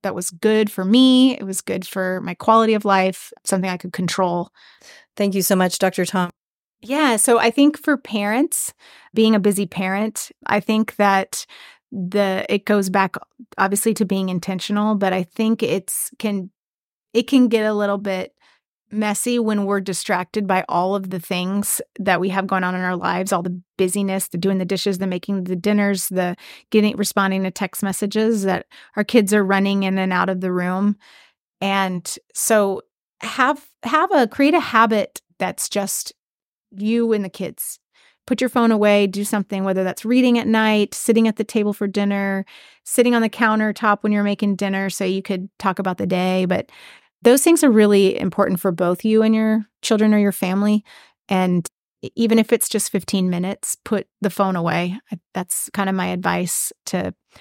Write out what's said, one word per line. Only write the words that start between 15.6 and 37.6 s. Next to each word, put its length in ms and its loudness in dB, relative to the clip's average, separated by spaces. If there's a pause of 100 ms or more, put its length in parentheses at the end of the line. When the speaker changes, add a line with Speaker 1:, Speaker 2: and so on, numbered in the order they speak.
Speaker 1:
it's 460 -4 (100)
can, 300 -4 (640)
it 120 2
can 220 4
get 160 2
a 100 0
little 240 0
bit 360 -6 (560)
messy 480 0
when 260 0
we're 160 0
distracted 640 -4
by 220 2
all 260 0
of 160 -4
the 80 -6
things 600 -4 (180)
that 220 0
we 80 0
have 180 -2
going 180 -2
on 100 -2
in 80 -4
our 140 -2
lives, 360 -2
all 100 0
the 180 -6 (160)
busyness, 520 -2
the 100 -8
doing 200 0
the 60 -2
dishes, 340 -2
the 80 -4
making 380 -4
the 120 -4
dinners, 540 0
the 260 -2 (340)
getting, 260 0
responding 460 -2
to 80 -4
text 320 -8
messages 600 -2
that 220 -2 (280)
our 100 -2
kids 300 4
are 100 4
running 380 2
in 160 0
and 140 0
out 160 2
of 140 -4
the 100 -2
room. 440 0 (640)
And 560 -2 (180)
so 480 2 (380)
have, 460 -2 (160)
have 300 0
a, 160 4
create 260 2
a 60 2
habit 600 0 (180)
that's 300 -6
just 440 -6 (580)
you 420 0
and 120 0
the 60 -8
kids. 480 -10 (480)